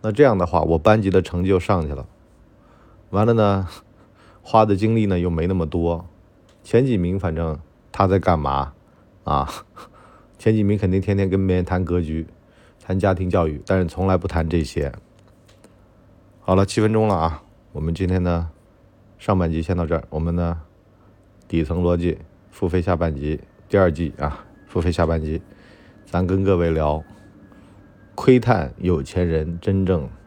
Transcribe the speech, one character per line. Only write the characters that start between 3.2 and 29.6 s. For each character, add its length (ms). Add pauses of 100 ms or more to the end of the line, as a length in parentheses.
了 80
呢， 340 (760)
花 220
的 100
精 220
力 80
呢 140
又 100
没 180
那 60
么 140
多。 400 (580)
前 220
几 100
名 240
反 140
正 240 (340)
他 140
在 120
干 200
嘛 340 (520)
啊？ 220 (920)
前 160
几 80
名 160
肯 120
定 100
天 160
天 120
跟 180
别 100
人 80
谈 200
格 160
局， 260 (560)
谈 160
家 140
庭 160
教 180
育， 200
但 120
是 60
从 220
来 100
不 100
谈 220
这 160
些。” 260 (1500)
好 140
了， 100
七 160
分 140
钟 120
了 80
啊， 280 (300)
我 80
们 140
今 140
天 140
呢， 280 (680)
上 200
半 120
集 100
先 160
到 100
这 80
儿。 140
我 100
们 160
呢， 280 (840)
底 160
层 200
逻 140
辑 220 (320)
付 160
费 140
下 160
半 180
集， 240 (300)
第 80
二 160
季 260
啊， 280 (200)
付 140
费 100
下 140
半 160
集， 220 (640)
咱 200
跟 160
各 140
位 140
聊 340 (1120)
窥 260
探 380
有 240
钱 240
人 340